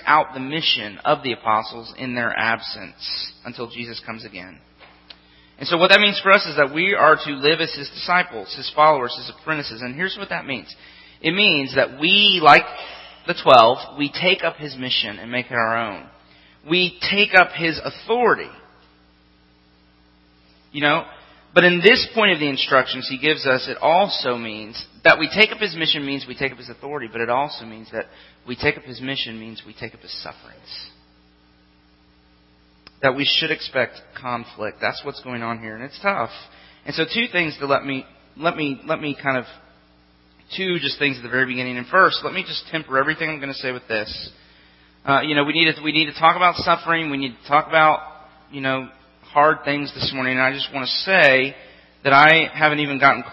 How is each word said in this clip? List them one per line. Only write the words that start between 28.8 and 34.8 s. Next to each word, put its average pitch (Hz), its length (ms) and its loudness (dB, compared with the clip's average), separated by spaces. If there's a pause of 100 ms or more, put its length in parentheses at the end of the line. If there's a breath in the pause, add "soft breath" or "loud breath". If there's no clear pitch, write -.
his 127 180 -16
mission 131 380 -8
means 110 260 -16
we 107 80 -20
take 110 200 -14
up - 60 -20
his - 240 -18
sufferings. - 640 -20 (2000)
That 131 140 0
we 139 100 -2
should 160 240 0
expect - 500 -4 (160)
conflict. 117 640 -10
That's 113 240 -4